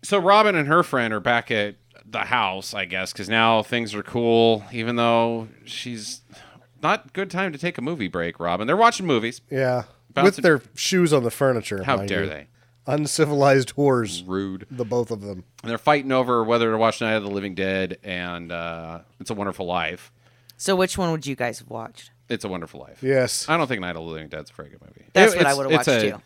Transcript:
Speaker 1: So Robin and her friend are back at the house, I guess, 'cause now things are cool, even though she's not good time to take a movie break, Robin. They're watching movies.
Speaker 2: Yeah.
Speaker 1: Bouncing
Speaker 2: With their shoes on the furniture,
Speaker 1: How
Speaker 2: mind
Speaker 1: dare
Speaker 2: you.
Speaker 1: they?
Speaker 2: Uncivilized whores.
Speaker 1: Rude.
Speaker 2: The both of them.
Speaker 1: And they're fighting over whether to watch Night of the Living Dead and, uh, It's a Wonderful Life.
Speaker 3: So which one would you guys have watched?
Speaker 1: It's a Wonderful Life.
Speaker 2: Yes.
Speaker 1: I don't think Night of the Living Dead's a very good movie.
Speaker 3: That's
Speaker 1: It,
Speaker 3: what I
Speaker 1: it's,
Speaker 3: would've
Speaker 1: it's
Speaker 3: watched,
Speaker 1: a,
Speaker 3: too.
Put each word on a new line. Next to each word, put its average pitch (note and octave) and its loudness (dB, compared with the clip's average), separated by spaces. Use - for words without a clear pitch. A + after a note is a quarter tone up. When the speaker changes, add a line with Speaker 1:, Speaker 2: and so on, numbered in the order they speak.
Speaker 1:
So G3+ 0
Robin G3+ 6
and C#3+ 0
her E3 4
friend A#2 0
are G#2+ -2
back A#2 0
at G#2 0
the A2 -6
house, G2+ -2
I G2+ -4
guess, F#2 -6
'cause F#2+ -10
now A2+ 4
things A2+ -4
are G#2 -6
cool, A2+ 4
even A#2+ -4
though A#2 2
she's - -12
not F3 -2
good F#3+ -8
time F#3 -4
to D3 -12
take E3+ -6
a B2+ -8
movie C3+ -4
break, E2+ -4
Robin. F2 -2
They're D#3+ 2
watching A3+ 2
movies. A#2 0
Speaker 2:
Yeah. B2+ 0
Speaker 1:
Bouncing C#3 0
Speaker 2:
With G3 2
their D#3 6
shoes F3+ 2
on C#3 4
the A#2 -2
furniture, A#2 0
Speaker 1:
How B2+ 2
Speaker 2:
mind G2 -4
Speaker 1:
dare F2+ -2
Speaker 2:
you. D2+ -4
Speaker 1:
they? D2+ -12
Speaker 2:
Uncivilized C#3+ 2
whores. A#2 2
Speaker 1:
Rude. F#2+ -6
Speaker 2:
The B2 -6
both A#2+ -2
of A2 -6
them. G2 -12
Speaker 1:
And A2 -10
they're A#2 -4
fighting C#3+ 2
over B2 2
whether A#2 2
to A2 0
watch A2+ 2
Night A2 0
of G#2+ 0
the G2+ -6
Living G2 -6
Dead F#2+ -2
and, F2 -8
uh, E2+ -10
It's G#2 -14
a A#2+ -4
Wonderful G2 -6
Life. E2+ -4
Speaker 3:
So - -2
which F#3 0
one F3 0
would D3+ -4
you C#3 -6
guys A#2+ -6
have A#2 -20
watched? A2+ -14
Speaker 1:
It's A2+ -6
a - -6
Wonderful E2 -10
Life. - -20
Speaker 2:
Yes. C3 0
Speaker 1:
I D#3+ 2
don't D3+ 0
think A#2 -4
Night F2+ -6
of E2 -8
the D#2+ -10
Living D#2+ -10
Dead's D2+ -14
a - -20
very D2 -18
good - -20
movie. - -20
Speaker 3:
That's G#3+ 8
Speaker 1:
It, E3+ -2
Speaker 3:
what E3+ 4
I C#3 4
Speaker 1:
it's, C#3 2
Speaker 3:
would've C3+ 0
Speaker 1:
it's C3 4
Speaker 3:
watched, A#2+ 4
Speaker 1:
a, G#2 2
Speaker 3:
too. G#2+ -14